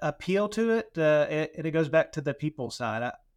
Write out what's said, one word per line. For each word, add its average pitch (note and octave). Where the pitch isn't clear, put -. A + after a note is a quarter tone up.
appeal F#3+
to A3+
it, A3
uh, D3+
it, D3+
it D#3
goes D#3+
back D#3
to D#3
the C#3
people C#3+
side. A2+
I, A#2+